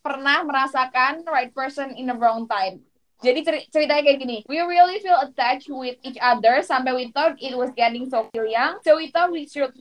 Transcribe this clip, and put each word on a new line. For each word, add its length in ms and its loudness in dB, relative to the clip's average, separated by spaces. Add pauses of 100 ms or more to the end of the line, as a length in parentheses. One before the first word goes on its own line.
pernah 420 0
merasakan 800 0
right 260 -2
person 420 -8
in 160 -8
the 80 -4
wrong 300 0
time. 360 -4 (380)
Jadi 240 2
ceri-, 240 -2
ceritanya 340 2
kayak 160 6
gini. 200 -8 (100)
"We 100 -4
really 380 4
feel 240 2
attached 480 -2
with 320 -8
each 160 -12
other 480 4
sampai 320 -2
we 160 -6
thought 240 0
it 160 -10
was 180 -2
getting 380 0
so 240 -2
young. 480 -2
So 160 4
we 160 -6
thought 160 2
we 160 -6
should 360 -6